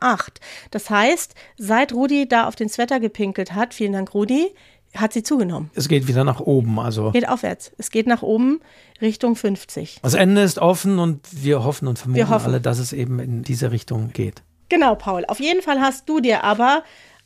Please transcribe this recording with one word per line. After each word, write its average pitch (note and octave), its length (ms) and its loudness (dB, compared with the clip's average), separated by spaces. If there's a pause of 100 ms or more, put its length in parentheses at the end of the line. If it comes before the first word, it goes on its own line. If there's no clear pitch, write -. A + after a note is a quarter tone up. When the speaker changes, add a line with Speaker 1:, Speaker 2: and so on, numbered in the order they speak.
Speaker 1:
acht. - 400 -2 (280)
Das - 220 -8
heißt, A#3+ 420 2 (240)
seit A#3 360 0
Rudi C#4 340 0
da A#3 200 2
auf A3+ 80 -8
den A3 120 -4
Sweater A#3+ 320 -2
gepinkelt G3 540 -4
hat, A#3 200 -2
vielen G3+ 200 -2
Dank, F#3+ 200 -6
Rudi, B3+ 400 0 (460)
hat A3 140 0
sie A3 100 -2
zugenommen. F3 520 -2
Speaker 2:
Es C#3 120 -4
geht C#3 200 2
wieder C3 160 2
nach C3 160 0
oben, A#2 400 2
also A2 320 -2
Speaker 1:
Geht A#3+ 180 0
aufwärts. F3+ 480 -6
Es - 140 -10
geht A3 160 0
nach A#3+ 140 2
oben B3+ 380 2 (420)
Richtung A3 340 0
fünfzig. - 640 -6
Speaker 2:
Das B2 120 2
Ende G3 280 6
ist F#3 180 2
offen F3+ 400 2
und E3 220 0 (100)
wir C#3 320 0
hoffen C#3 240 -2
und A#2+ 120 -2
vermuten B2+ 180 -2
Speaker 1:
Wir A3+ 120 2
hoffen. G#3+ 180 2
Speaker 2:
alle, B2+ 140 0
dass B2 180 -2
es B2 140 -6
eben B2+ 260 -4
in B2 240 -6
diese A#2+ 280 -2
Richtung A#2 420 -4
geht. - 300 -6 (260)
Speaker 1:
Genau, C#4+ 260 2
Paul. F3+ 320 -6
Auf G#3+ 120 -6
jeden F4 220 0
Fall C#4+ 180 0
hast C4 300 -2
du D#4 100 0
dir A#3 240 2
aber A#3+ 400 2 (420)